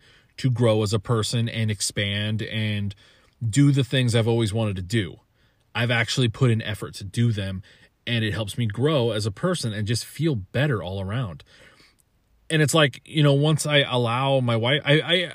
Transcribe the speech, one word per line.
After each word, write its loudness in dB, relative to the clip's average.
to 0
grow 4
as 0
a 0
person 0
and -2
expand -4
and -4
do 6
the 2
things 0
I've 2
always 2
wanted -2
to -6
do. -4
I've 0
actually 0
put 2
in 2
effort -8
to -14
do 0
them, -6
and -2
it -2
helps -6
me 0
grow 0
as -4
a -2
person -4
and -4
just -4
feel -2
better -2
all -8
around. -6
And 2
it's 2
like, 2
you 0
know, 6
once 2
I 2
allow 2
my 2
wife, 0
I, 4
I, 0